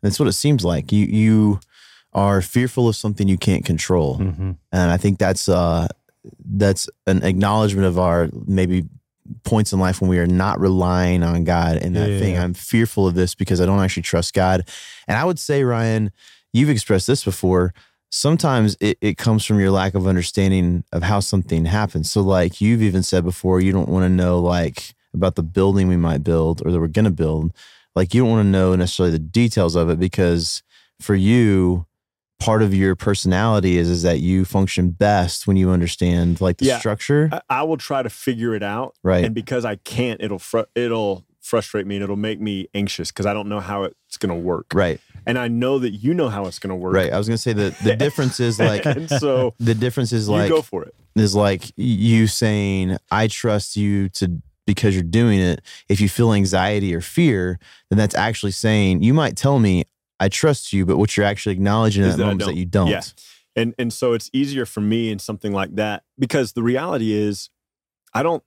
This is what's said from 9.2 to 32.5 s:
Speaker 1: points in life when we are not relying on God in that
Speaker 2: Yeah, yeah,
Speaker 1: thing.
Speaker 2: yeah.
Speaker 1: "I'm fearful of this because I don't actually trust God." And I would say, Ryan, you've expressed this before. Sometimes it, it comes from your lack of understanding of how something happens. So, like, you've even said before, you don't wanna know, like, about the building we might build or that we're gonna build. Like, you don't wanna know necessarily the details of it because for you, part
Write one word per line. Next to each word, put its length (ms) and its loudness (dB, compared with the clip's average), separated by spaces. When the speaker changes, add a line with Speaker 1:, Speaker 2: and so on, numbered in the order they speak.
Speaker 1:
points 300 0
in 80 0
life 200 0
when 80 0
we 120 2
are 80 2
not 320 0
relying 640 2
on 180 0
God 360 0
in 160 -4
that 140 0
Speaker 2:
Yeah, 60 -2
yeah, 60 -2
Speaker 1:
thing. 140 0
Speaker 2:
yeah. 100 0
Speaker 1:
"I'm 100 -4
fearful 540 0
of 80 0
this 180 0
because 260 -2
I 60 4
don't 140 2
actually 240 -2
trust 300 -2
God." 340 2
And 100 0
I 60 -2
would 160 -2
say, 240 0
Ryan, 480 0
you've 180 4
expressed 380 0
this 160 0
before. 500 0
Sometimes 680 2
it, 200 0
it 180 -2
comes 260 2
from 140 2
your 140 4
lack 240 0
of 100 0
understanding 840 0
of 100 -4
how 160 2
something 460 0
happens. 440 -2
So, 120 0
like, 400 2
you've 220 2
even 200 2
said 220 0
before, 360 0
you 120 2
don't 160 0
wanna 200 2
know, 300 2
like, 560 -2
about 220 0
the 80 -2
building 460 2
we 80 2
might 260 0
build 420 0
or 60 -2
that 80 0
we're 80 0
gonna 240 2
build. 420 -2
Like, 180 0
you 80 4
don't 80 2
wanna 180 4
know 280 4
necessarily 340 0
the 80 0
details 560 0
of 160 2
it 80 0
because 640 0
for 160 0
you, 680 4
part 220 2